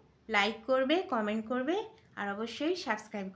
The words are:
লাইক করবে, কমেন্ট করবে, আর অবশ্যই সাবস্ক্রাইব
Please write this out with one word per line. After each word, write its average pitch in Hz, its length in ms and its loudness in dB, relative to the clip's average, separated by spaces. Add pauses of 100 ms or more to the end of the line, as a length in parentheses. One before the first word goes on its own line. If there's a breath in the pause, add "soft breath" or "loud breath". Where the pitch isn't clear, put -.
(280)
লাইক 214 260 2 (120)
করবে, 269 360 4
কমেন্ট 220 460 0
করবে, 262 360 0 (320 soft breath)
আর 202 180 -4
অবশ্যই 285 420 -2
সাবস্ক্রাইব 214 600 -4